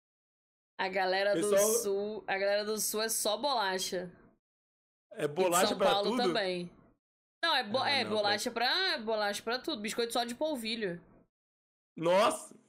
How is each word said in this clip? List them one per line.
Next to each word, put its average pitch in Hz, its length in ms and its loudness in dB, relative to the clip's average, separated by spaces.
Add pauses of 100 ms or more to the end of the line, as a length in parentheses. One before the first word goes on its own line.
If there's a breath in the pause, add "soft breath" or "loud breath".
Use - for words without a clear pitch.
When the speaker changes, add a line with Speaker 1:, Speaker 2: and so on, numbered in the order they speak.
(800)
Speaker 1:
A 190 120 -2
galera 190 440 2
do 196 60 0 (100)
Speaker 2:
Pessoal 202 220 4
Speaker 1:
Sul, 208 540 -2
a 196 100 -2
galera 202 300 0
do 214 120 -2
Sul 208 220 -2
é 220 80 -2
só 220 300 -2
bolacha. 190 760 -2 (1000)
Speaker 2:
É 220 100 -4
Speaker 1:
E 147 40 0
de 147 60 -4
Speaker 2:
bolacha 180 340 4
Speaker 1:
São 202 100 0
Speaker 2:
pra 190 140 4
Speaker 1:
Paulo 202 180 0
Speaker 2:
tudo? 247 120 0
Speaker 1:
também. 180 480 -2 (720)
Não, 330 140 2
é 254 80 0
bo-, 208 140 -2
Speaker 2:
Ah, 269 120 0
Speaker 1:
é 269 140 2
Speaker 2:
não, 214 60 -4
Speaker 1:
bolacha 214 400 0
Speaker 2:
cara. 233 160 0
Speaker 1:
pra, 339 320 0
bolacha 214 440 -2
pra 240 160 -4
tudo. 277 220 -6
Biscoito 233 320 -4
só 240 120 0
de 240 100 -8
polvilho. 226 680 -4 (960)
Speaker 2:
Nossa, 185 580 2 (140)